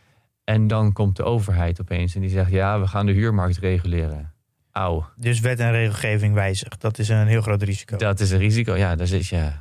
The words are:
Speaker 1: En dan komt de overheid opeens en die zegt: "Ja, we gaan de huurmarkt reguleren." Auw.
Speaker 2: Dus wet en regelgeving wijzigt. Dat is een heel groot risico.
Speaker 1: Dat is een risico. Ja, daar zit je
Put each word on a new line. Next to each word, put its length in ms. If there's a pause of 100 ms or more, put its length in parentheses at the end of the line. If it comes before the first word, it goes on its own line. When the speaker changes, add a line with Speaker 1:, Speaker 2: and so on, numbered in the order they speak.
(440)
Speaker 1:
En 240
dan 260
komt 220
de 80
overheid 580
opeens 340
en 60
die 80
zegt: 220
"Ja, 280
we 80
gaan 180
de 60
huurmarkt 460
reguleren." 760 (380)
Auw. 340 (100)
Speaker 2:
Dus 240
wet 200
en 120
regelgeving 640
wijzigt. 480
Dat 180
is 100
een 180
heel 140
groot 220
risico. 340
Speaker 1:
Dat 220
is 120
een 80
risico. 360
Ja, 200
daar 120
zit 200
je 220 (120)